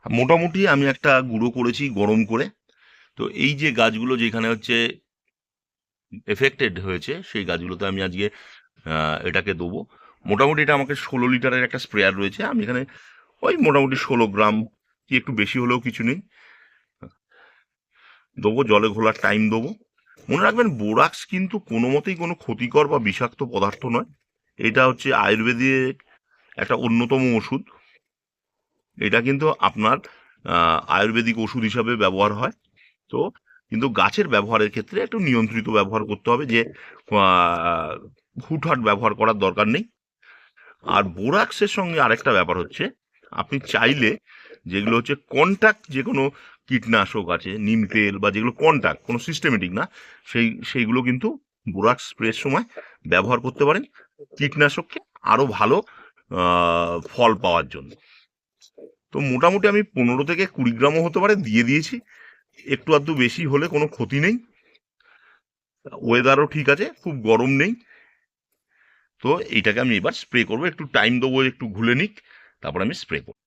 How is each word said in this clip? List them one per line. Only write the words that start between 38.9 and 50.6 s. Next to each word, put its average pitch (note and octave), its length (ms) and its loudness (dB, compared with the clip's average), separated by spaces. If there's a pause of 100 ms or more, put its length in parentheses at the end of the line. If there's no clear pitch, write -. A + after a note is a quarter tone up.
করার G#2+ 240 2
দরকার F#2+ 280 2
নেই। D3 160 0 (1000)
আর F#2+ 220 2
বোরাক্সের B2+ 640 -2
সঙ্গে E3+ 340 -2
আরেকটা A#2 300 2
ব্যাপার F2+ 260 2
হচ্ছে, F2+ 320 -6 (420)
আপনি - 280 -6
চাইলে A#2+ 580 2 (480)
যেগুলো G#2 320 0
হচ্ছে B2+ 180 -2
কন্ট্যাক্ট F#3+ 760 0
যে C3+ 120 -4
কোনো C#3+ 280 -2 (360)
কীটনাশক A2 600 0
আছে, F2+ 280 -4
নিম G#2+ 300 0
তেল G2+ 300 0
বা G2+ 140 0
যেগুলো A2 200 -2
কন্ট্যাক্ট, C3+ 520 0
কোনো A#2 160 -4
সিস্টেমেটিক A#2 520 -2
না, B2 160 -6 (380)
সেই, A#2 400 -2